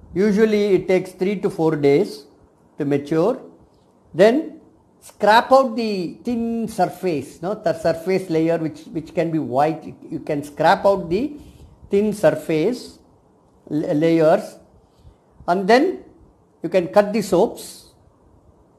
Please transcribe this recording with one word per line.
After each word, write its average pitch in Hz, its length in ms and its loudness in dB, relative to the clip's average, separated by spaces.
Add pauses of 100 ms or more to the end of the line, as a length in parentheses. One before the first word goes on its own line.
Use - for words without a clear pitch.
(140)
Usually 208 600 2
it 175 140 0
takes 185 240 0
three 190 300 -4
to 196 80 -2
four 160 260 0
days 147 500 2 (520)
to 151 80 -4
mature. 160 560 -2 (720)
Then 233 460 2 (420)
scrap 220 500 2
out 262 240 4
the 208 480 -4
thin 233 440 -4
surface, 175 760 -4
no, 180 120 -6
the 175 200 -4
surface 180 560 -4
layer 165 280 0
which, 156 300 -8
which - 280 -10
can 165 160 -2
be 160 80 -2
white. 143 560 -2 (140)
You 139 100 -8
can 147 240 -6
scrap 190 420 0
out 190 240 0
the 226 300 -4 (500)
thin 208 240 0
surface 160 840 -2 (720)
la-, 156 240 -2
layers, 165 640 2 (880)
and 185 200 0
then 269 360 2 (580)
you 165 80 -6
can 180 200 0
cut 196 240 2
the 220 80 0
soaps - 720 -2 (840)